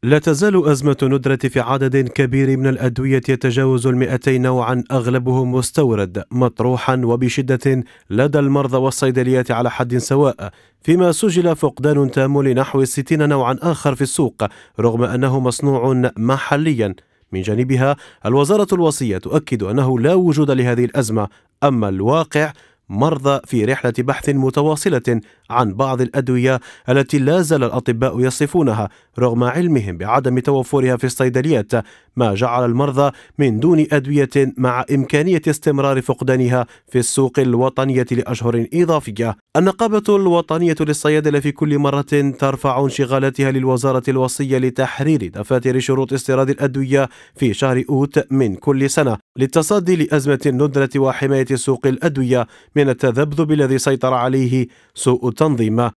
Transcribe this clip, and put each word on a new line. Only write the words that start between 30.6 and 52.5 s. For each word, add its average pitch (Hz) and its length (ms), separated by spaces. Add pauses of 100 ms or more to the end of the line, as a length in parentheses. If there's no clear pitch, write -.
في 120 80
الصيدليات، 127 680 (440)
ما 113 180
جعل 120 300
المرضى 135 460 (280)
من 120 220
دون 156 320
أدوية 143 380 (260)
مع 127 340
إمكانية 147 580
استمرار 139 540
فقدانها 127 640 (220)
في 131 100
السوق 127 400
الوطنية 127 760
لأشهر 117 600
إضافية. 135 640 (200)
النقابة 202 600
الوطنية 170 640
للصيادلة 151 600
في 143 120
كل 151 260
مرة 143 600
ترفع 135 460
انشغالاتها 135 680
للوزارة 131 580
الوصية 131 500
لتحرير 131 680
دفاتر 127 520
شروط 131 320
استيراد 135 380
الأدوية 135 580 (280)
في 117 180
شهر 131 360
أوت 139 420
من 127 220
كل 135 360
سنة 131 280 (180)
للتصدي 175 600
لأزمة 143 500
الندرة 135 500
وحماية 135 580
سوق 131 320
الأدوية 131 600 (300)